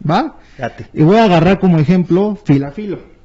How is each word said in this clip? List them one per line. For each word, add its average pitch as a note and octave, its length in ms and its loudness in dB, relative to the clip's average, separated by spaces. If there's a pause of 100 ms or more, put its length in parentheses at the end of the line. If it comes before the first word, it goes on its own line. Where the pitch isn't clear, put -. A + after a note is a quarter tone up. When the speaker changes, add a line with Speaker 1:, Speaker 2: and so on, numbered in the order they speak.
Speaker 1:
¿Va? A#3+ 280 -2 (200)
Speaker 2:
Date. A#2 360 -12
Speaker 1:
Y D3 100 0
voy F#3 140 4
a A3+ 80 4
agarrar F3+ 340 2
como F3+ 200 2
ejemplo F#3 680 0
Fila C#3 260 0
Filo. G3 280 -10 (260)